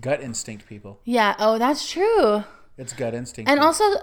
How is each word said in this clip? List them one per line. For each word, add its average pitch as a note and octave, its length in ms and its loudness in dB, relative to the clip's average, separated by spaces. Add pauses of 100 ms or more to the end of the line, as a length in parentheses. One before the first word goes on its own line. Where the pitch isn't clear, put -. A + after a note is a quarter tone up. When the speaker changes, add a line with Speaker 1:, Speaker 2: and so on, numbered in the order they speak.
Speaker 1:
Gut B2+ 200 -2
instinct, A2+ 440 -10
people. G#2 380 -18
Speaker 2:
Yeah, A3+ 340 2
oh, A3 200 2
that's B3+ 320 0
true. D#4+ 540 2 (320)
Speaker 1:
It's B2+ 160 -12
gut A#2 220 -4
instinct. A#2+ 360 -6
Speaker 2:
And C#4+ 100 4
also, D#4+ 240 2 (180)